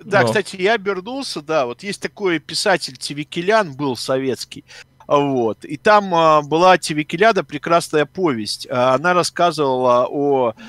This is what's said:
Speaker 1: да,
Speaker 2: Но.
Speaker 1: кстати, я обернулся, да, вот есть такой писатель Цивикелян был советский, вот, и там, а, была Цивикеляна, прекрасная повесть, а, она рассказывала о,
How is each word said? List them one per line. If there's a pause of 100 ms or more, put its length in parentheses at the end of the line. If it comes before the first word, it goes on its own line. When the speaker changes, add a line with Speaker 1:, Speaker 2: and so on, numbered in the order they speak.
Speaker 1:
да,
Speaker 2:
Но.
Speaker 1:
кстати,
я
обернулся,
да,
вот
есть
такой
писатель
Цивикелян
был
советский, (440)
вот,
и
там,
а,
была
Цивикеляна,
прекрасная
повесть,
а,
она
рассказывала
о, (160)